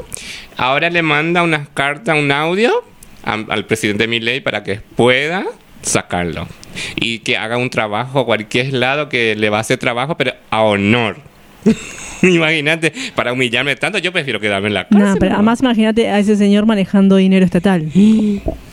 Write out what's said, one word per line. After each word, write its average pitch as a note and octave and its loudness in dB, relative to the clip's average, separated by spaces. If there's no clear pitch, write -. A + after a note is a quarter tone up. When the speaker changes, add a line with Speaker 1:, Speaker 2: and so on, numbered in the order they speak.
Speaker 1:
ahora D3 0
le F3 2
manda D#3+ 0
unas D#3 -2
cartas, C#3+ -2
un C#3+ 0
audio F3 0
a, - -2
al G2+ -2
presidente A2 0
Milei A#2 -2
para G#2 -6
que G2 -6
pueda C#3+ 0
sacarlo E2+ -4
y A2+ -4
que A#2+ -2
haga A2 -4
un B2 -2
trabajo A#2 -2
a B2 0
cualquier A#2+ -2
lado C3+ -2
que A2+ 0
le G#2+ 0
va G#2 0
a A2 0
hacer B2+ 0
trabajo, B2+ -2
pero B2 -2
a A2 0
honor. G2+ 2
<laughs> - -2
Imagínate, D#3+ 2
para A#2 -2
humillarme B2+ 0
tanto, F3+ -4
yo F3 -4
prefiero C#3 -4
quedarme G2+ 0
en G#2+ 0
la F#2 -2
Speaker 2:
No, G#3 6
Speaker 1:
cárcel, G3+ 2
Speaker 2:
pero F#3+ 2
Speaker 1:
¿no? G#3+ 0
Speaker 2:
además A3 2
imagínate A3 2
a G3+ 0
ese G#3 2
señor G3+ 4
manejando G3 4
dinero F#3+ 4
estatal. F3 0
Speaker 1:
<gasps> G#3 4